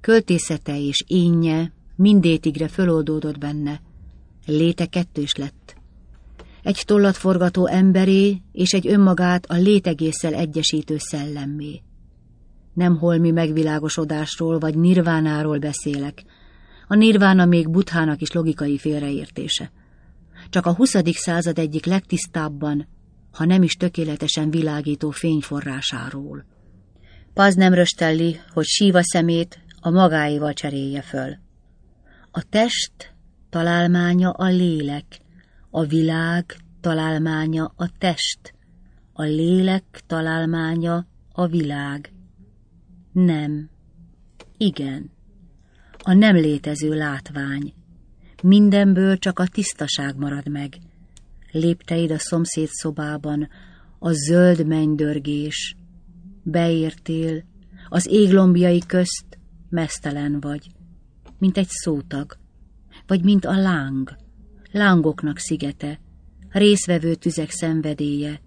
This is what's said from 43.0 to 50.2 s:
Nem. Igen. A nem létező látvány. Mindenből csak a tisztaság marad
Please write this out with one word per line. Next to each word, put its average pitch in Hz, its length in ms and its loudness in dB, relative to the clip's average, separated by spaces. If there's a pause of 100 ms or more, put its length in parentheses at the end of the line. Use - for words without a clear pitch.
Nem. 151 580 0 (840)
Igen. 147 540 -4 (880)
A 185 140 0
nem 208 220 8
létező 151 600 0
látvány. 143 800 -8 (680)
Mindenből 196 760 6
csak 185 200 -4
a 180 80 0
tisztaság 143 720 -6
marad 143 320 -6